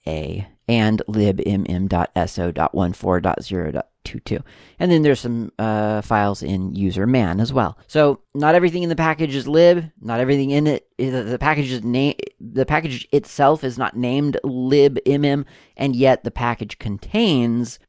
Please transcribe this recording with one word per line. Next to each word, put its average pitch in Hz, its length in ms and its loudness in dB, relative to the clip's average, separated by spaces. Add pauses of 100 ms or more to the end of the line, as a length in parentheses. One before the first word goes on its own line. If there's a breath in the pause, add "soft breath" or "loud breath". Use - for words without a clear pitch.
A 78 420 -8 (200)
and 110 400 2
lib 104 400 0
M 98 200 0
M 92 200 -2
dot 95 280 0
S 87 220 -2
O 87 140 -2
dot 78 240 -2
one 92 180 0
four 92 260 0
dot 90 240 -2
zero 87 280 -6
dot 67 160 -6 (160)
two - 180 -12
two. - 180 -6 (400 loud breath)
And 180 120 0
then 165 100 6
there's 147 180 4
some, 117 400 -6
uh, 107 420 0
files 104 400 0
in 92 320 -4
user 98 320 -2
man 110 360 2
as 117 100 0
well. 123 260 -2 (100)
So 147 340 2 (120)
not 151 220 2
everything 175 260 2
in 170 80 -2
the 165 60 -2
package 160 400 0
is 131 120 -4
lib, 170 440 4 (100)
not 113 200 -2
everything 139 300 2
in 147 160 2
it, 143 200 -2 (100)
the, 127 260 -2
the 117 140 -4
package 147 320 0
is 127 140 -6
na-, 127 300 0 (260)
the 131 260 -2
package 151 460 -4
itself 143 520 2
is 127 140 -6
not 120 200 -4
named 131 460 -2
lib 135 600 2
M 143 200 2
M, 143 200 0 (300 soft breath)
and 135 200 -2
yet 127 280 4
the 120 80 -6
package 117 480 -6
contains 120 1000 -2 (120)